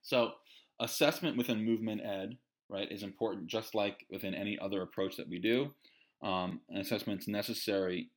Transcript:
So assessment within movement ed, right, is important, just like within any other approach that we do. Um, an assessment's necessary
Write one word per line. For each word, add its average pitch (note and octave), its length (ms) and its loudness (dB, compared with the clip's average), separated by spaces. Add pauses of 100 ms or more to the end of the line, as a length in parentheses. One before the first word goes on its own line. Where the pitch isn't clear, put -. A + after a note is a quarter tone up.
So A#2+ 320 2 (440)
assessment D3 580 4
within A#2+ 280 2
movement A2 380 2
ed, G2+ 360 -4 (300)
right, G2+ 220 -4
is G#2 120 -6
important, G2 460 -4
just - 260 -4
like G2+ 360 0
within G2 240 -4
any G#2 240 -2
other G2 240 -2
approach F#2 340 -2
that - 120 -8
we - 100 -4
do. B2+ 360 2 (480)
Um, F#2 480 -2
an G2 80 -6
assessment's G2+ 500 -2
necessary G2 880 0